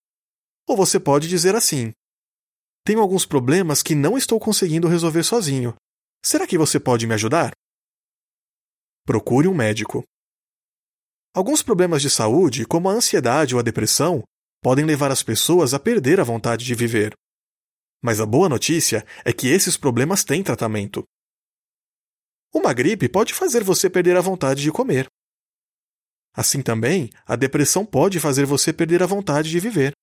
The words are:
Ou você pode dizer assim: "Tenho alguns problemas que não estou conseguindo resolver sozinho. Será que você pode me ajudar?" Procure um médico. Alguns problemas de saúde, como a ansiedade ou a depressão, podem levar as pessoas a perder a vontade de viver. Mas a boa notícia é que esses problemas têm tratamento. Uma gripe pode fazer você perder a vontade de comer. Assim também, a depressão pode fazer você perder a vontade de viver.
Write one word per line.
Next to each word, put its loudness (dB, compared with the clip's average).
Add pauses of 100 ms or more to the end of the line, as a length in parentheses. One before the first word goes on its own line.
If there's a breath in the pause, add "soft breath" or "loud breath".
(680)
Ou 0
você 2
pode 0
dizer 2
assim: -2 (920)
"Tenho 2
alguns 0
problemas 0
que -2
não 0
estou -2
conseguindo 0
resolver 0
sozinho. -2 (480)
Será 0
que 0
você 2
pode 0
me 0
ajudar?" 0 (1500)
Procure 2
um 0
médico. -2 (1300)
Alguns 0
problemas 2
de -2
saúde, 2
como 0
a 2
ansiedade 0
ou 0
a 0
depressão, -2 (400)
podem 2
levar 0
as -2
pessoas 2
a -4
perder 2
a 0
vontade -4
de -4
viver. -2 (880)
Mas -2
a -2
boa 4
notícia -2 (200 loud breath)
é 0
que -4
esses 2
problemas 0
têm -2
tratamento. -4 (1500)
Uma 0
gripe 0
pode 0
fazer 0
você 0
perder 2
a 4
vontade -2
de 0
comer. -2 (1200)
Assim -2
também, -2 (160 soft breath)
a -4
depressão 0
pode 0
fazer 0
você 0
perder 0
a 2
vontade -2
de -2
viver. 0 (100)